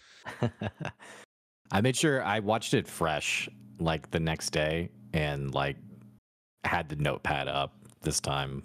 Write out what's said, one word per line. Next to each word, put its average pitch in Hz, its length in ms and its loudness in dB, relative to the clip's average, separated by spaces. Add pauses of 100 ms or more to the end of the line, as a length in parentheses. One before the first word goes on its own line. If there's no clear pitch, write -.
(420)
<laughs> - 1300 -6
I 98 80 4
made 127 160 4
sure 139 260 4
I 104 180 2
watched 110 340 2
it 101 120 4
fresh, - 640 0 (300)
like, 80 320 0
the 85 100 2
next 80 300 -2
day 80 400 0 (220)
and, 139 420 0
like, 139 220 0 (880)
had 85 240 0
the 76 80 -6
notepad 71 520 0
up 69 260 -2 (280)
this 76 180 0
time. 69 440 -2